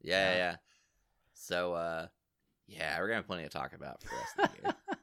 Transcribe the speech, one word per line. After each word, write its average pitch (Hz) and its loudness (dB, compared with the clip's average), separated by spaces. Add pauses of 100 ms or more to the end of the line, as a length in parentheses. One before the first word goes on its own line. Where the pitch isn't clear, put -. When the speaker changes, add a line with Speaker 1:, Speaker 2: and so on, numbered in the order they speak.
Speaker 1:
Yeah, 87 0
yeah, 95 6
Speaker 2:
Yeah. 90 4
Speaker 1:
yeah. 87 2 (800)
So, 87 0
uh, 85 -2 (580)
yeah, 80 -2
we're 95 0
gonna 110 2
have 104 -4
plenty 87 -2
to 78 -6
talk 67 -4
about 69 -10
for - -14
the - -4
rest 906 -6
of - 4
the - -4
year. - 0
Speaker 3:
<laughs> - -20 (200)